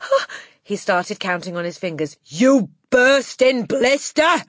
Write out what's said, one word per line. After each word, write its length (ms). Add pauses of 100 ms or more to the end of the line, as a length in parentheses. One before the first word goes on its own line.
Uh, 240 (380)
he 140
started 440
counting 360
on 80
his 140
fingers. 460
You 460 (200)
bursting 720
blister! 840